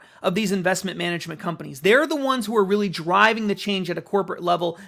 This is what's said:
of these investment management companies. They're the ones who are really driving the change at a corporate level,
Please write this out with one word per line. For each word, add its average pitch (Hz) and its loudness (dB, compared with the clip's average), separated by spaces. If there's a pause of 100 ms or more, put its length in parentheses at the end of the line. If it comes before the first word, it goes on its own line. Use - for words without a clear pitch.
(220)
of 185 0
these 202 0
investment 185 0
management 170 -6
companies. 147 -8
They're 233 6
the 320 -2
ones 262 -2
who 214 -4
are 196 6
really 202 2
driving 202 2
the 196 0
change 190 -4
at 170 -4
a 170 -6
corporate 185 -2
level, 175 0